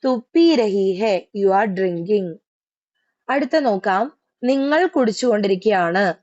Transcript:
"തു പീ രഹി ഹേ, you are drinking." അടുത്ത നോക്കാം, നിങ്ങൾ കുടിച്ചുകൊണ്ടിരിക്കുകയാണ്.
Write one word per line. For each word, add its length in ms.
"തു 180
പീ 200
രഹി 380
ഹേ, 340
you 120
are 300
drinking." 540
അടുത്ത 300
നോക്കാം, 540
നിങ്ങൾ 440
കുടിച്ചുകൊണ്ടിരിക്കുകയാണ്. 1400